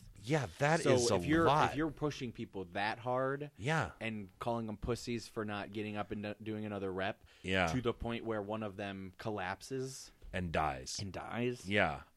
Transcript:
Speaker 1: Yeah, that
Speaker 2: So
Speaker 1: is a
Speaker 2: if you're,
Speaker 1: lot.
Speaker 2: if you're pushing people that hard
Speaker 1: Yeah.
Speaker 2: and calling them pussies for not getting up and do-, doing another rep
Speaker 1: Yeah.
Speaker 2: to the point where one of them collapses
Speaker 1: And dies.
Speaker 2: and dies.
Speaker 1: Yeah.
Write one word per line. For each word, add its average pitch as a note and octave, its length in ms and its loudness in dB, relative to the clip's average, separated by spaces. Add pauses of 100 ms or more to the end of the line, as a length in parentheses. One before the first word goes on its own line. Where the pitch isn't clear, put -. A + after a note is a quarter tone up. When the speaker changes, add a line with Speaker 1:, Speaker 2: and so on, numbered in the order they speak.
(240)
Speaker 1:
Yeah, C3+ 220 2 (120)
that D3+ 240 4
Speaker 2:
So C#3+ 120 6
Speaker 1:
is A#2+ 160 6
a G#2 40 6
Speaker 2:
if F2+ 100 4
you're, D#3+ 220 6
Speaker 1:
lot. C3+ 240 6
Speaker 2:
if - 60 -4
you're D#3 140 0
pushing C#3 400 -4
people G2 440 -6
that G#2 240 0
hard C3 580 -2
Speaker 1:
Yeah. C3+ 340 0 (100)
Speaker 2:
and A2 280 -4 (100)
calling A#2 280 -2
them G#2+ 100 -6
pussies A#2 500 -4
for A2 200 -4
not G2+ 260 -4
getting G#2 240 -4
up G#2 160 -4
and G#2+ 100 -6
do-, G#2 200 -4
doing G#2+ 240 -4
another G2 260 -2
rep F#2+ 320 -2 (180)
Speaker 1:
Yeah. F#2 260 4
Speaker 2:
to E2 120 0
the A#2 140 2
point A#2 300 -4
where A2 180 -2
one A2 200 -4
of G2 140 -6
them G2 420 -6
collapses A2+ 920 -4 (200)
Speaker 1:
And F2+ 200 -2
dies. D2 480 0
Speaker 2:
and G2 120 -4
dies. A#2+ 540 -4
Speaker 1:
Yeah. F2 340 4 (160)